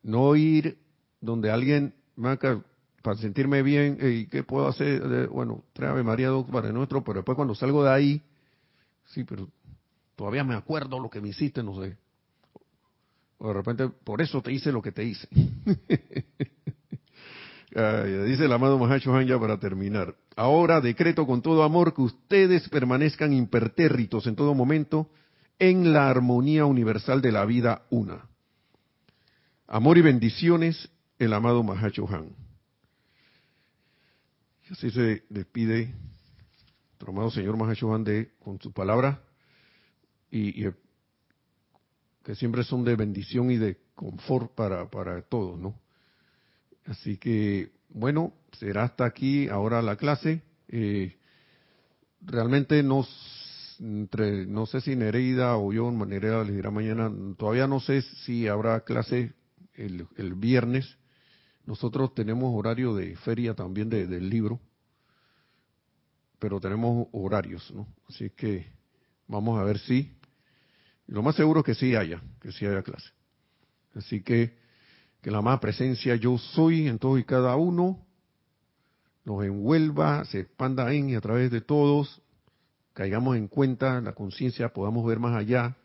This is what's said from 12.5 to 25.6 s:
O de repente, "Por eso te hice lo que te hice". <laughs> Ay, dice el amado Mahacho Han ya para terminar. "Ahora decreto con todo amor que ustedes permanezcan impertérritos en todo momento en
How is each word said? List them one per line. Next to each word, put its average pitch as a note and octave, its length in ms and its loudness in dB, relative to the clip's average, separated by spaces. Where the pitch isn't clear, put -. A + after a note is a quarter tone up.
O A2 120 -6
de G2+ 40 -4
repente, A#2 360 -4
"Por G#2+ 320 -8
eso D3 200 -2
te B2 120 -6
hice C#3 180 -2
lo A#2 100 -2
que G2 120 -10
te G#2+ 100 -8
hice". A2 280 -8
<laughs> - 40 -8
Ay, G#2+ 360 0
dice C3+ 160 2
el B2+ 80 4
amado C3 260 4
Mahacho C3 340 2
Han C3 140 4
ya B2+ 100 2
para G#2+ 220 0
terminar. G2 560 -4
"Ahora D#3+ 420 4
decreto D#3 480 2
con B2+ 140 0
todo D#3+ 220 4
amor E3 300 4
que C3+ 100 0
ustedes F#3 680 4
permanezcan C#3+ 640 2
impertérritos A#2+ 960 2
en A2 100 -2
todo D3 160 2
momento D3+ 560 2
en F#3 320 6